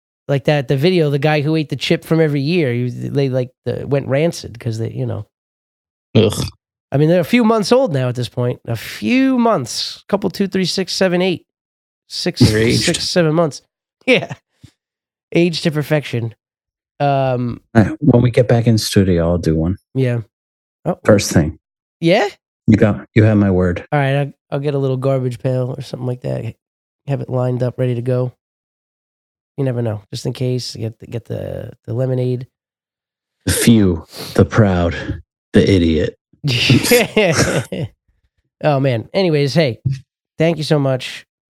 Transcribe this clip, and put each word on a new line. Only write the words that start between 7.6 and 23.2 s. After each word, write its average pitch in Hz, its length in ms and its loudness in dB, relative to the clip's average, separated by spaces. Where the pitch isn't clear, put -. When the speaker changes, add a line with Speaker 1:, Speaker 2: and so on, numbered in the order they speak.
Speaker 1:
old 247 200 2
now 131 160 0
at 123 60 -4
this 120 140 -6
point. 123 400 -4
A 117 80 -4
few 254 600 0
months. 220 680 -2
A - 40 -20
couple, 196 240 -2
two, 196 160 -2
three, 185 200 -2
six, 175 260 -4
seven, 175 280 2
eight. 185 280 -2
Six, - 340 -6
Speaker 2:
They're 110 180 4
aged. 120 240 2
Speaker 1:
six, - 260 -2
seven 160 260 2
months. 165 280 0
Yeah. 240 280 0
Aged 170 320 2
to 170 80 2
perfection. 135 640 -4
Um, 131 600 -2
Speaker 3:
All 113 80 6
right, 311 180 -2
when 123 220 4
we 123 80 2
get 120 160 2
back 117 220 2
in 113 100 4
studio, 92 520 2
I'll 87 80 0
do 80 180 0
one. 85 200 -2
Speaker 1:
Yeah. 123 260 -2
Oh. 175 200 -4
Speaker 3:
First 101 280 4
thing. 78 260 0
Speaker 1:
Yeah? 190 260 4
Speaker 3:
You 107 100 6
got, 104 380 0
you 107 100 6